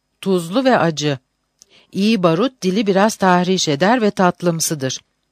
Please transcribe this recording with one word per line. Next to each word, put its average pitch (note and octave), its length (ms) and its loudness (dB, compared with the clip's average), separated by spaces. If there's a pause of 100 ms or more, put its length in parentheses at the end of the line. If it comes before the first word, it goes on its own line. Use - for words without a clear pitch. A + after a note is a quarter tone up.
(200)
tuzlu F#3+ 440 -2
ve B3 140 4
acı. D3 400 -2 (760)
İyi G#3 300 0
barut F3+ 400 0
dili F#3 240 -2
biraz G3 300 2
tahriş F3+ 520 2
eder F#3 340 2
ve G#3 80 2
tatlımsıdır. E3 920 -2 (320)